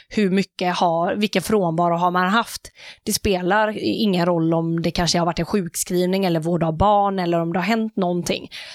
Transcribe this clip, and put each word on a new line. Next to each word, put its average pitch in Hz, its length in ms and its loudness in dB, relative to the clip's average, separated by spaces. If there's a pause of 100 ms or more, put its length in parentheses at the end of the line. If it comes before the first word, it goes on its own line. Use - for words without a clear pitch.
hur 208 200 2
mycket 180 460 0
har, 175 400 0
vilken 208 260 0
frånvaro 175 540 0
har 175 160 2
man 180 180 0
haft. - 420 -4 (320)
Det 214 100 -4
spelar 208 640 0
ingen 190 480 0
roll 170 280 2
om 165 280 0
det 165 100 -2
kanske 170 280 0
har 185 60 0
varit 175 140 -2
en 170 60 -2
sjukskrivning 185 800 -2
eller 180 140 2
vård 165 240 0
av 160 140 -2
barn 202 420 2
eller 170 200 0
om 165 140 -2
det 185 60 -2
har 175 60 -2
hänt 220 300 -2
någonting. 180 540 -2 (260)